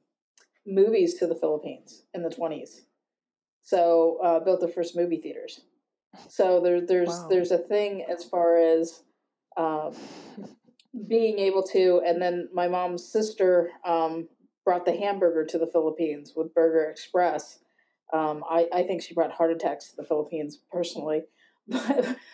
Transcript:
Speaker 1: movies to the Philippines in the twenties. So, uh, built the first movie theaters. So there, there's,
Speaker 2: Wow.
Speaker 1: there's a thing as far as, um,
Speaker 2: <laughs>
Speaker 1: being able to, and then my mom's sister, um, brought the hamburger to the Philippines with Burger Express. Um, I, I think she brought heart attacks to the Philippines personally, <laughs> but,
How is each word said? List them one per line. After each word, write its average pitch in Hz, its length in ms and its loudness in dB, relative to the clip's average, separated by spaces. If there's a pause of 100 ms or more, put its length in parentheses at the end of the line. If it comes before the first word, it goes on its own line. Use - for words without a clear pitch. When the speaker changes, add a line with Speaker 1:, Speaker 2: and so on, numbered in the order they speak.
(640)
Speaker 1:
movies 196 500 2
to 175 120 -2
the 165 80 -2
Philippines 151 800 -6
in 175 100 -8
the 165 60 -4
twenties. - 560 -8 (760)
So, 165 640 4
uh, 165 160 4
built 180 220 2
the 175 60 0
first 170 280 -4
movie 175 240 0
theaters. - 420 -14 (680)
So 185 320 2
there, 175 180 2
there's, 175 300 0
Speaker 2:
Wow. 175 200 -8
Speaker 1:
there's 180 220 2
a 180 60 2
thing 202 520 -2
as 170 140 -8
far 170 340 2
as, 165 460 2 (540)
um, 156 360 -4 (540)
Speaker 2:
<laughs> - 600 -18
Speaker 1:
being 220 320 2
able 190 240 2
to, 185 420 4
and 175 160 2
then 175 320 -2
my 180 140 0
mom's 180 380 -4
sister, 185 640 2 (140)
um, 165 420 -2 (360)
brought 175 220 0
the 175 100 2
hamburger 180 500 0
to 165 120 -6
the 165 100 0
Philippines 156 680 -2
with 160 180 -6
Burger 160 360 4
Express. - 680 -2 (540)
Um, 151 360 -2
I, 170 240 2
I 180 100 2
think 180 180 -2
she - 120 -16
brought 170 180 0
heart 165 200 2
attacks 165 380 -4
to - 80 -20
the - 80 -14
Philippines 151 540 -4 (120)
personally, 156 520 -4 (220)
<laughs> - 220 -20
but, 247 500 -2 (160)